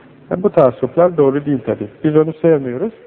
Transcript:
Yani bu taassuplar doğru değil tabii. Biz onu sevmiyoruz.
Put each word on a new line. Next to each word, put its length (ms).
Yani 120
bu 60
taassuplar 680
doğru 280
değil 200
tabii. 220
Biz 120
onu 180
sevmiyoruz. 600